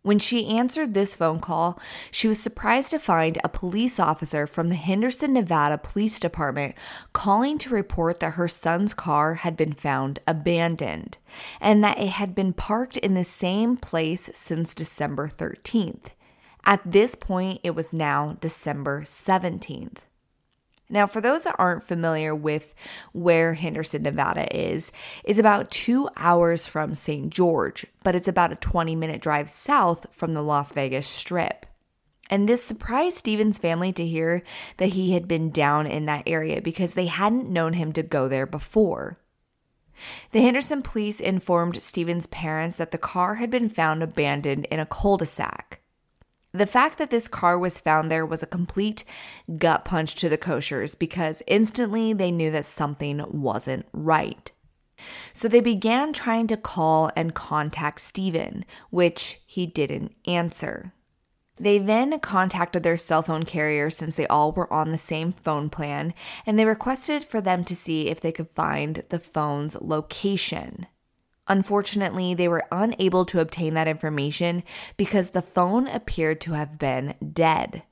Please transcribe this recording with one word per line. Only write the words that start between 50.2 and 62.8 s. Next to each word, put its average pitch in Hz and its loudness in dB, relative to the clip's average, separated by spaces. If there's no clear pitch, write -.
the 156 2
Koshers 139 -2
because 160 -2
instantly 220 2
they 190 2
knew 160 0
that 147 0
something 147 -4
wasn't 131 -4
right. 156 0
So - -2
they 233 10
began 233 2
trying 226 0
to 214 0
call 160 2
and 165 -2
contact 151 -4
Steven, 190 -4
which 175 2
he 180 -4
didn't 143 -4
answer. 175 -4
They 208 4
then 240 2
contacted 185 0